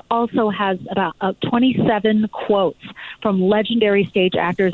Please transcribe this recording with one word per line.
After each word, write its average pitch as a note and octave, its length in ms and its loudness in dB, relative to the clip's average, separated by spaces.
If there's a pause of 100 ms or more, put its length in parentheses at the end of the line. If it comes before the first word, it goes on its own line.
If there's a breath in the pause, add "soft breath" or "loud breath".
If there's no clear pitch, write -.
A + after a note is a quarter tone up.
also A#3 420 0
has F#3+ 280 -2 (100)
about, F#3+ 300 -4
uh, F#3+ 220 -2
twenty-seven A3 880 2
quotes - 500 0 (420 loud breath)
from G3 200 0
legendary G#3 640 2
stage F#3 300 0
actors, F3 380 0